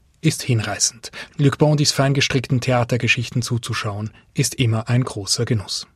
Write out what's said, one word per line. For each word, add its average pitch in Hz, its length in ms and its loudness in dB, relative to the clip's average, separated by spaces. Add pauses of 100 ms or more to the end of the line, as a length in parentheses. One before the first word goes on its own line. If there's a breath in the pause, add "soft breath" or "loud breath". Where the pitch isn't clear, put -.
(220)
ist 160 200 2
hinreißend. 104 680 -2 (260 loud breath)
Luc 143 220 2
Bondys 151 340 4
feingestrickten 135 720 0
Theatergeschichten 120 800 0
zuzuschauen, 110 680 -4 (220 soft breath)
ist - 220 -2
immer 113 340 0
ein 123 160 4
großer 110 400 -4
Genuss. - 520 -2